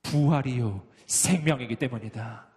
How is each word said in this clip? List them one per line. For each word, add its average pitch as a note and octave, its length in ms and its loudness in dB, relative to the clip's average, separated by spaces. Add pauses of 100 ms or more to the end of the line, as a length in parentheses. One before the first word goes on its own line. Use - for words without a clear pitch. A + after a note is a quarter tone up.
부활이요 C3 840 2 (180)
생명이기 D3+ 720 0
때문이다. A2+ 800 -8